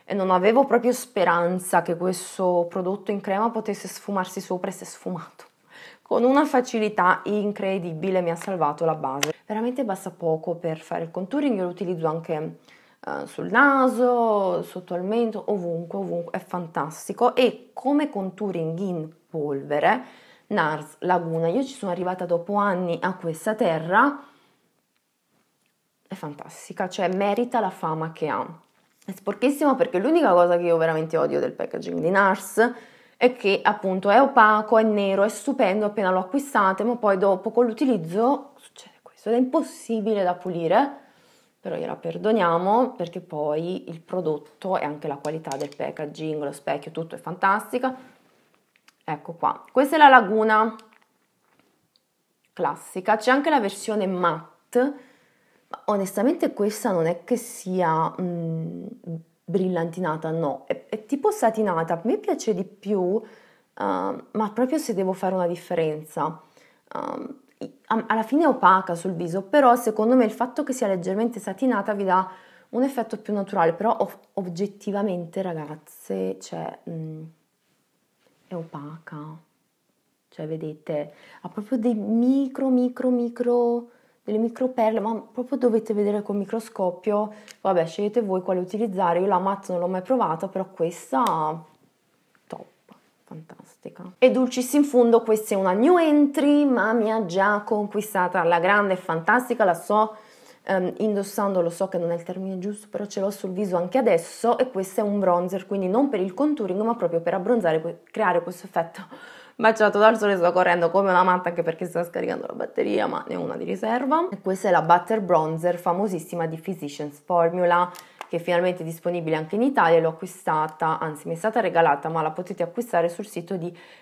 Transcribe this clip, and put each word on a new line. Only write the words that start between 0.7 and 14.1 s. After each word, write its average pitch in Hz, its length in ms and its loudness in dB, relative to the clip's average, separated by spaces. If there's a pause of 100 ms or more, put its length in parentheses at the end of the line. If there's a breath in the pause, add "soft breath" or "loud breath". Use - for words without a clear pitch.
speranza 175 920 2
che 175 140 -2
questo 180 760 0
prodotto 190 420 -4
in 196 100 -4
crema 208 280 0
potesse 214 380 -6
sfumarsi 190 540 -6
sopra 185 280 -6
e 185 40 -8
si 185 100 -16
è - 20 -14
sfumato - 640 -12 (500 loud breath)
con - 240 0
una 277 200 4
facilità 214 800 0
incredibile, 190 960 -2
mi 170 80 -2
ha 165 60 -2
salvato 165 500 -2
la 160 80 2
base. 143 400 -4 (140)
Veramente 240 380 -4
basta 185 260 -6
poco 160 420 -2
per 165 240 -6
fare 170 280 -8
il 165 60 -14
contouring, 247 460 -2
io 185 60 -2
lo 175 60 -2
utilizzo 175 380 -4
anche, 160 500 -4 (420 soft breath)
eh, 71 260 -8
sul - 240 -10
naso, 233 1120 4